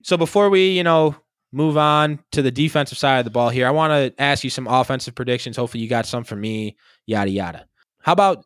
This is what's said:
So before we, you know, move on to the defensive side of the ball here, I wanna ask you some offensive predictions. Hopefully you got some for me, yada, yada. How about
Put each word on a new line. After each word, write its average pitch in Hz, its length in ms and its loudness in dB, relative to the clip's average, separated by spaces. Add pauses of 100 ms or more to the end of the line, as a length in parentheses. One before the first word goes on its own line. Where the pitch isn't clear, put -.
So 180 140 0
before 196 340 2
we, 190 200 4
you 180 120 0
know, 160 320 2 (380)
move 147 240 0
on 151 420 2 (140)
to 147 100 0
the 131 80 2
defensive 143 480 -2
side 135 220 2
of 120 60 -4
the 113 40 -8
ball 120 200 0
here, 123 180 0
I - 20 2
wanna 151 480 2
ask 143 240 0
you 127 80 -6
some 131 160 -8
offensive 127 480 0
predictions. 123 420 -4
Hopefully 117 280 -6
you 110 40 -8
got 117 180 -2
some 120 180 -6
for 107 120 -10
me, 107 400 -6 (300)
yada, 101 240 -2
yada. 92 360 -6 (360)
How 160 100 0
about 190 340 2